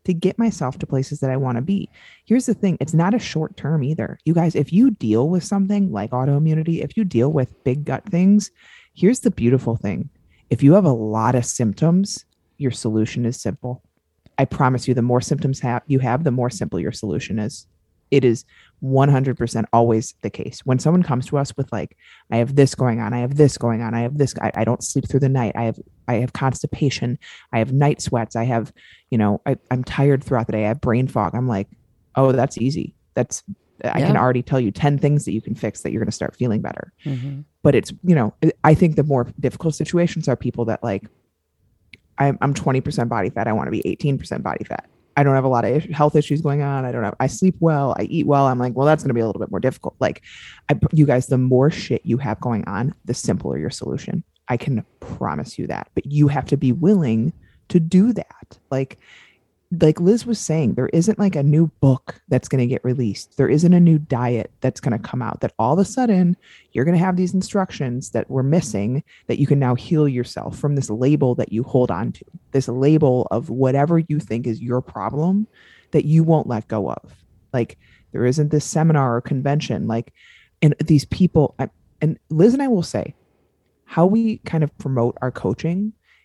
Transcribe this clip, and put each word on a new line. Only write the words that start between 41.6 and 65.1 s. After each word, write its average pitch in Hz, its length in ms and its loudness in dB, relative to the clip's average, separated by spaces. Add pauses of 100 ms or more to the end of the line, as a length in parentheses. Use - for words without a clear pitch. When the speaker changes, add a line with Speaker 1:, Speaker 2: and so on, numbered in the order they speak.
Speaker 1:
"I'm, 139 240 2
I'm 143 120 0
twenty 131 280 -2
percent 123 280 -4
body 107 200 -2
fat. 107 180 -4
I 110 60 0
wanna 69 180 -2
be 110 140 -4
eighteen 135 320 -2
percent - 260 -8
body - 200 -6
fat. - 260 -12 (260)
I 143 80 4
don't 139 100 4
have 135 120 2
a 135 40 2
lot 123 160 2
of 104 60 0 (140)
is-, 160 100 -10
health 151 200 4
issues 151 260 0
going 147 200 -2
on. 139 240 -4
I 123 60 -6
don't 120 120 -4
have, 101 160 -4
I 151 80 0
sleep 185 320 0
well. 143 400 2
I - 40 -2
eat 156 240 -2
well." 139 200 4
I'm 127 120 0
like, 123 160 -2
"Well, 135 100 2
that's 151 180 4
gonna 135 100 0
be 117 60 0
a 113 60 0
little 107 140 -4
bit 76 120 -6
more 95 80 -4
difficult." - 400 -4
Like, - 240 -2 (460)
I, 147 100 0 (120)
you 156 140 6
guys, 127 220 2
the 131 100 0
more 127 320 4
shit - 360 -4
you 113 120 0
have 120 220 -6
going 113 280 -4
on, 101 260 -4 (120)
the - 80 -4
simpler - 440 -4
your 76 140 -4
solution. - 520 -8 (240)
I 123 100 -2
can 117 280 -4 (140)
promise - 600 -8
you - 80 -6
that. - 260 -8
But - 120 -4
you 147 240 2
have 143 180 -2
to 139 100 0
be 135 140 2
willing 139 640 2 (360)
to 180 120 4
do 190 320 4
that. - 440 -12 (140)
Like, 135 260 -4 (840)
like 156 180 4
Liz 208 260 4
was 240 140 -2
saying, 156 360 0
there 127 180 0
isn't, 180 260 2
like, 190 160 2
a 143 80 0
new 156 240 4 (140)
book - 480 2
that's 127 180 0
gonna 131 200 0
get 127 180 -2
released. 123 500 -4
There 139 140 2
isn't 170 240 6
a 175 80 8
new 165 180 6
diet 123 500 -2 (120)
that's - 180 -2
gonna 117 180 -2
come 120 240 -8